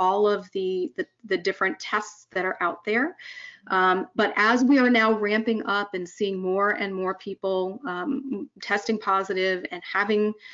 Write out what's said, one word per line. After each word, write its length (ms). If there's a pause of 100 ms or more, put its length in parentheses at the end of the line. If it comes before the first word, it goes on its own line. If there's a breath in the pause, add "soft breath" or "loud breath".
all 280
of 240
the, 440
the, 100 (180)
the 120
different 420
tests 540
that 120
are 160
out 240
there. 320 (520 loud breath)
Um, 460
but 220
as 260
we 160
are 100
now 220
ramping 560
up 280
and 140
seeing 300
more 320
and 240
more 220
people, 680
um, 640 (140)
testing 340
positive 760
and 100
having 500 (220 loud breath)